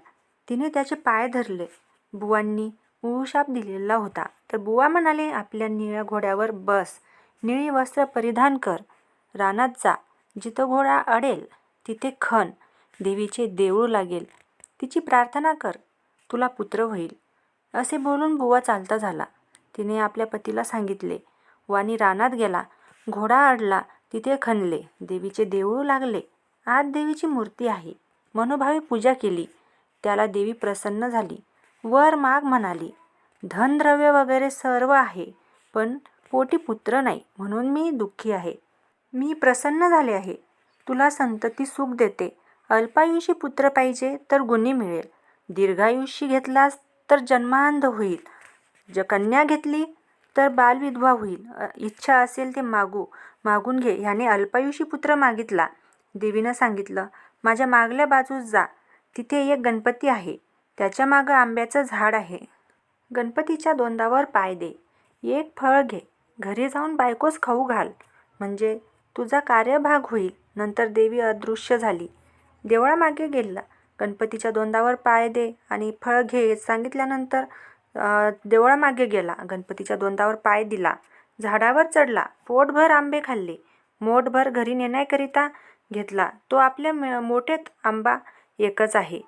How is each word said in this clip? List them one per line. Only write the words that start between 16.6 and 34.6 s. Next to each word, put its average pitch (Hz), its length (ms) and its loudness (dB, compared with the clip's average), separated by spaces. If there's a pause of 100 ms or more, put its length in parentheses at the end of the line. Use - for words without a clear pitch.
होईल." 208 360 -6 (580)
असे 247 240 -4
बोलून 285 380 -2
बुवा 247 240 2
चालता 214 380 -2
झाला. 185 280 -6 (520)
तिने 214 220 -4
आपल्या 214 280 -2
पतीला 220 360 -6
सांगितले. 196 540 -6 (520)
वाणी 208 280 -2
रानात 208 320 2
गेला, 208 340 -2 (460)
घोडा 226 400 4
अडला, 214 320 2 (320)
तिथे 247 280 -2
खणले, 196 400 -2 (200)
देवीचे 185 420 -6
देऊळ 202 420 -2
लागले, 262 360 -2 (460)
आत 254 160 2
देवीची 302 440 -4
मूर्ती 240 400 -4
आहे, 180 260 -6 (420)
मनोभावे 277 440 0
पूजा 247 340 2
केली. 185 320 -2 (580)
त्याला 208 220 2
देवी 202 260 -2
प्रसन्न 208 560 -4
झाली. 233 340 -4 (420)
"वर 285 320 4
माग," 285 280 2
म्हणाली, 190 520 -2 (560)
"धनद्रव्य 294 600 4
वगैरे 269 380 2
सर्व 254 420 0